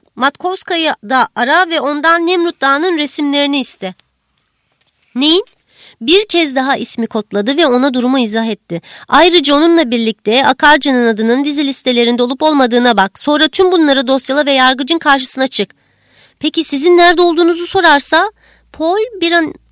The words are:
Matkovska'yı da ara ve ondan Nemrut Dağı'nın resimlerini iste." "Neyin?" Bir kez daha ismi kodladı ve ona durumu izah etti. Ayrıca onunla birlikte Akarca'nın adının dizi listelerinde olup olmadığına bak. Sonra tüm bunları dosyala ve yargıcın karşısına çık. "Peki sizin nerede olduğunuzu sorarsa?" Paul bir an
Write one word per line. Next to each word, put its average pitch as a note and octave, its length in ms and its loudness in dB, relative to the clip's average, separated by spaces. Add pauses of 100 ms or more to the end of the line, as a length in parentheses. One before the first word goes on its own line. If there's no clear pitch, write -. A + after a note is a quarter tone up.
(160)
Matkovska'yı D#4+ 800 -4 (160)
da B3+ 260 0
ara D#4 340 0
ve D#4+ 120 -4
ondan D#4+ 460 0
Nemrut F4 340 -2
Dağı'nın D4+ 360 0
resimlerini C#4+ 640 -2
iste." F#3+ 360 -10 (1200)
"Neyin?" D#4 300 0 (560)
Bir F4+ 260 2
kez D#4 280 -2
daha C4 220 0
ismi A3+ 300 -6
kodladı G#3+ 500 -4
ve E4 100 4
ona B3+ 260 0
durumu B3+ 260 0
izah A3+ 260 -2
etti. G3+ 360 -8 (260)
Ayrıca D#4 480 4
onunla D#4+ 360 2
birlikte A3+ 560 -2
Akarca'nın C4+ 600 2
adının A3+ 360 0
dizi C#4+ 240 -2
listelerinde A#3+ 560 0
olup C4 200 -4
olmadığına B3 540 2
bak. F#3+ 220 -2
Sonra D4 280 0
tüm F#4 240 2
bunları C#4 360 2
dosyala C4+ 380 -2
ve C#4+ 60 -2
yargıcın C4 480 0
karşısına C4+ 480 -2
çık. - 280 -6 (640)
"Peki D#4 240 -4
sizin E4 340 2
nerede F4 240 4
olduğunuzu E4+ 460 0
sorarsa?" E4+ 640 2 (420)
Paul G4 480 -4
bir E4+ 100 -2
an E4+ 220 -2 (180)